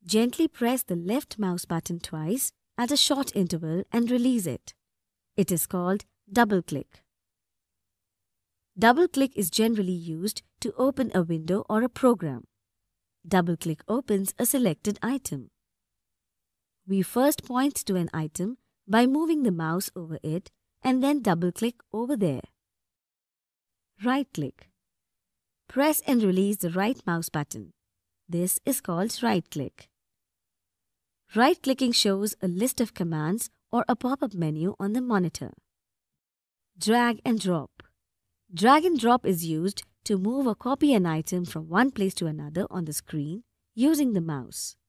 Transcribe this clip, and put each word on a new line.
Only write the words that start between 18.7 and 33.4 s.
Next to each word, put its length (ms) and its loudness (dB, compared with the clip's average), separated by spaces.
by 200 4
moving 360 2
the 80 2
mouse 460 -2
over 260 -10
it 280 -6
and 200 2
then 200 2
double 280 2
click 260 -4
over 240 -4
there. 260 -2
Right 280 2
click. 360 -6
Press 380 2
and 160 4
release 360 2
the 120 -2
right 360 -2
mouse 220 -2
button. 440 -6
This 360 -2
is 160 -2
called 420 -4
right 280 0
click. 380 -10
Right 260 4
clicking 320 0
shows 480 0
a 60 -4
list 340 -2
of 140 -2
commands 560 -2